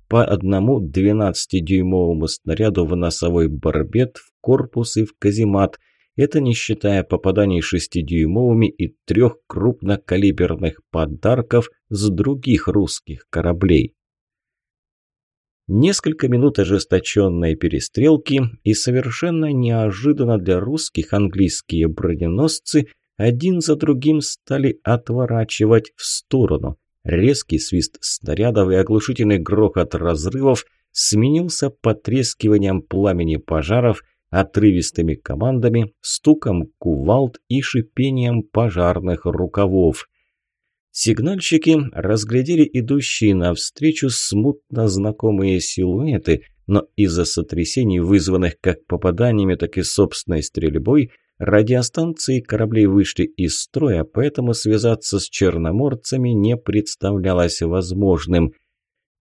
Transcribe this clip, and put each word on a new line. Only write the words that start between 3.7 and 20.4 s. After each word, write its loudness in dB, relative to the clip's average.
в -20
корпус -2
и 2
в -10
каземат. 0
Это 2
не 2
считая -2
попаданий 0
шестидюймовыми 0
и -6
трех 2
крупнокалиберных -2
подарков 0
с -2
других 0
русских -4
кораблей. 0
Несколько 2
минут 2
ожесточенной 0
перестрелки, 0
и 2
совершенно -2
неожиданно 0
для 0